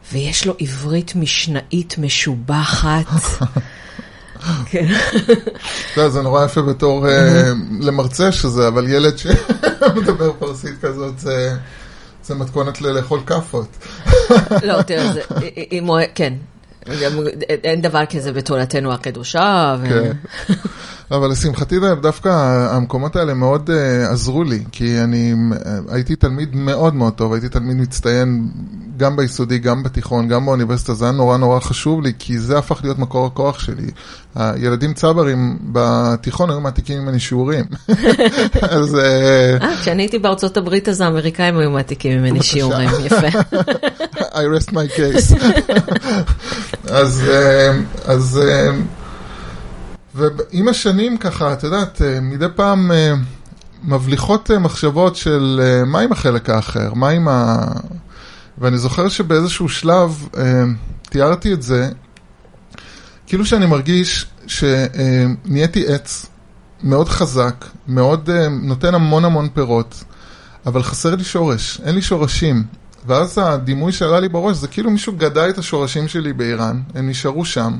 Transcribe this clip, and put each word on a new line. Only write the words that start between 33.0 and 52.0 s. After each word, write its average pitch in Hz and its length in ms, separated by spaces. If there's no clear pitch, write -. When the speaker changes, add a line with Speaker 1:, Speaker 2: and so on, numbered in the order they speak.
Speaker 2:
הכוח 135 340
שלי. - 320
הילדים 120 580
צברים 139 640
בתיכון 120 800
היו 147 120
מעתיקים 139 400
ממני 131 180
שיעורים. 131 460
<laughs> 220 540
אז... 147 200
אה, 135 640
Speaker 1:
אה, 302 200
כשאני 185 220
הייתי 208 160
בארצות 196 380
הברית, 196 320
אז 190 120
האמריקאים 165 560
היו 151 140
מעתיקים 131 480
ממני 127 120
Speaker 2:
בבקשה. 131 200
Speaker 1:
שיעורים, 131 380
יפה. 165 220
Speaker 2:
<laughs> 262 1120
I - 20
rest - 140
my 156 260
case. 147 380
<laughs> - 840
אז, 131 280
אה, 139 420
אז, 131 420
אה, 143 220
ועם 151 520
השנים 226 500
ככה, 151 360
את 131 100
יודעת, 180 380